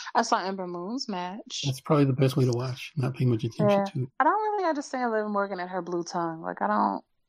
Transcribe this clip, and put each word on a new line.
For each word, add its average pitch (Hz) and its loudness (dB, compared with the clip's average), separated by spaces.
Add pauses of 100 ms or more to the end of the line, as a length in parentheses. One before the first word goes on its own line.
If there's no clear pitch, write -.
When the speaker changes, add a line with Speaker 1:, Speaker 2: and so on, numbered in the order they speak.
(160)
Speaker 1:
I 226 4
saw 226 2
Ember 190 -4
Moon's 180 -6
match. 185 -6
Speaker 2:
That's 131 -2
probably 147 4
the 131 2
best 135 2
way 131 4
to 127 2
watch, 123 -4
not 131 -2
paying 127 2
much 117 2
attention 208 2 (100)
Speaker 1:
Yeah. 196 0
Speaker 2:
to 127 -4
it. - -8 (100)
Speaker 1:
I 262 2
don't 320 6 (200)
really 392 0
understand 269 -2
Liv 214 0
Morgan 202 0
and 180 -6
her 185 -2
blue 175 -2
tongue. 165 -4
Like, 180 -6
I 202 2
don't, 208 0 (260)